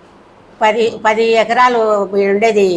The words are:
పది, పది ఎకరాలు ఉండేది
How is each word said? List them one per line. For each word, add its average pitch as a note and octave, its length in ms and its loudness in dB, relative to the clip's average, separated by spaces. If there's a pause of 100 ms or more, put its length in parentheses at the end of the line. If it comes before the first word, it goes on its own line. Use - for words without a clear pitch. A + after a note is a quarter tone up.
(640)
పది, A3 420 0
పది A3 280 0
ఎకరాలు A#3 460 2 (520)
ఉండేది G3+ 460 0